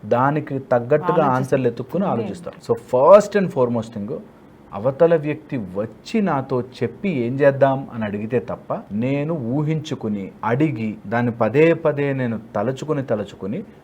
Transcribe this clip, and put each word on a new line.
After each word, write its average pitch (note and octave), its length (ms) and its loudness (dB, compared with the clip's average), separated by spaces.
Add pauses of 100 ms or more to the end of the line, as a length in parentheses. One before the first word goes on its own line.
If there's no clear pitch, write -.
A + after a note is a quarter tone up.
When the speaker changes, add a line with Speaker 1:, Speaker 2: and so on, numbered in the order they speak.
Speaker 1:
దానికి C3+ 540 0
తగ్గట్టుగా B2+ 400 2
Speaker 2:
ఆలోచిస్తారు. D#3 320 2
Speaker 1:
ఆన్సర్లు C3 380 0
ఎత్తుక్కుని D#3 360 -4
Speaker 2:
ఓకే. D#3+ 80 0
Speaker 1:
ఆలోచిస్తారు. G#2+ 600 -6
So, A2+ 60 0 (180)
first G3 480 8
and D3 140 -4
foremost A#2 400 0
thing, A#2 220 -8 (540)
అవతల C3+ 420 2
వ్యక్తి D3 400 -4
వచ్చి G#2 640 -6
నాతో C#3 400 0
చెప్పి A#2+ 480 -6
ఏం B2+ 260 -2
చేద్దాం C3+ 600 2
అని A2+ 100 -4
అడిగితే G#2+ 340 -2
తప్ప - 360 -6 (180)
నేను C#3 420 -2
ఊహించుకుని B2+ 960 -4 (140)
అడిగి A#2 500 0 (120)
దాన్ని A#2+ 260 0
పదే C3 420 4
పదే C#3+ 380 0
నేను A#2+ 280 -4 (160)
తలుచుకుని C3+ 460 -2
తలుచుకుని G#2+ 640 -6 (180)